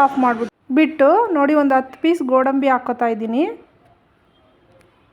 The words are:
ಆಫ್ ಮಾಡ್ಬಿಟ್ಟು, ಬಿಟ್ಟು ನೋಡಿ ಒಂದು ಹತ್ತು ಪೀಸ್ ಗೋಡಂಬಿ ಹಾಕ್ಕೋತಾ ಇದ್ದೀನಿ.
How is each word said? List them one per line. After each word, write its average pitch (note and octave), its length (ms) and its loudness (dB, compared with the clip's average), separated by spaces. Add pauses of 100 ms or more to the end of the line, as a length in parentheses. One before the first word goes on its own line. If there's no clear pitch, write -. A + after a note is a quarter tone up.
ಆಫ್ C4+ 200 0
ಮಾಡ್ಬಿಟ್ಟು, A#3 280 -2 (260)
ಬಿಟ್ಟು D#4 300 2 (300)
ನೋಡಿ C#4+ 240 2
ಒಂದು C4+ 160 2
ಹತ್ತು C4 240 -6
ಪೀಸ್ E4 200 0 (100)
ಗೋಡಂಬಿ C4+ 420 0
ಹಾಕ್ಕೋತಾ B3 400 -4
ಇದ್ದೀನಿ. A3+ 300 -4 (1700)